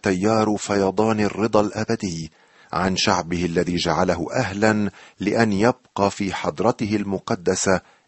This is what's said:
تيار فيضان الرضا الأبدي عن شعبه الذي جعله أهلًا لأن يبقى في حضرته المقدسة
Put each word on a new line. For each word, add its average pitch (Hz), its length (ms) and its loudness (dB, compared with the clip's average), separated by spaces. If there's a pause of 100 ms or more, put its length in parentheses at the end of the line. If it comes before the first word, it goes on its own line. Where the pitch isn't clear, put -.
تيار 107 540 2
فيضان 101 640 0
الرضا 107 420 2
الأبدي 101 720 -4 (420)
عن 92 240 0
شعبه 87 480 0
الذي 87 300 0
جعله 85 600 0
أهلًا 104 560 0 (280)
لأن 107 340 2
يبقى 101 580 0
في 95 220 -4
حضرته 101 640 -2
المقدسة 95 840 -2 (260)